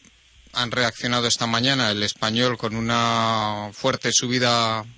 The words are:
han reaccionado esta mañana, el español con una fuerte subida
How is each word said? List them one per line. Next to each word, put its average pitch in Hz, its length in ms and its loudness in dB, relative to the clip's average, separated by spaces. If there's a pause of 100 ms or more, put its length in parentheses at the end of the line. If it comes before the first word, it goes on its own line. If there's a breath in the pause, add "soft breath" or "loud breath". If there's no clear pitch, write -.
(540)
han 120 160 -2
reaccionado 120 580 0
esta 117 180 0
mañana, 117 460 2
el 104 100 -2
español 113 560 0
con 110 180 -4
una 113 960 0
fuerte 123 400 -2
subida 120 720 2 (140)